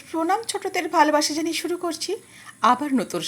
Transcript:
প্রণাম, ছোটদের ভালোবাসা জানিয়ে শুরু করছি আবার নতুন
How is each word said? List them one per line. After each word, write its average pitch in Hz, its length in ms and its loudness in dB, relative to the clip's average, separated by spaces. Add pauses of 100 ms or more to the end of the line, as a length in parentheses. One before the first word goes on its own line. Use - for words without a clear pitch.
প্রণাম, 339 420 0
ছোটদের 370 420 -4
ভালোবাসা 302 440 4
জানিয়ে 320 280 -2
শুরু 349 160 -2
করছি 339 340 -6 (500)
আবার 254 320 4
নতুন 175 340 0